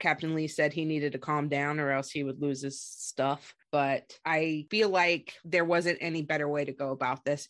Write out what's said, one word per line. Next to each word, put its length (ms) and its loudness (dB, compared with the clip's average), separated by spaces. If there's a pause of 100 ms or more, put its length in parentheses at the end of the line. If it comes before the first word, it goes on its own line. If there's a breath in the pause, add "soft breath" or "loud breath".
Captain 340 0
Lee 140 0
said 240 2
he 120 -2
needed 280 -2
to 60 -6
calm 300 -2
down 300 0
or 140 0
else 180 -2
he 140 -4
would 160 -6
lose 220 -2
his 200 -8
stuff. 720 -4 (160)
But 420 0 (120)
I 460 0
feel 200 4
like 440 2 (100)
there 200 2
wasn't 360 2
any 220 -2
better 260 -2
way 160 0
to 80 -6
go 180 -4
about 340 -2
this, 260 0